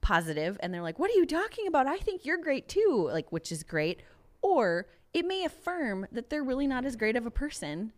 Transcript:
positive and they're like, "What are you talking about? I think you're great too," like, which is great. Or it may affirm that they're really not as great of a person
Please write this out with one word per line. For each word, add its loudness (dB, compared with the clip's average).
positive 2
and -4
they're -6
like, -6
"What 0
are 2
you 8
talking -2
about? 4
I 0
think -4
you're 0
great -2
too," 4
like, -2
which -6
is -6
great. -2
Or 2
it 2
may -2
affirm -4
that -8
they're -2
really 0
not -2
as -4
great 0
of -2
a -6
person -4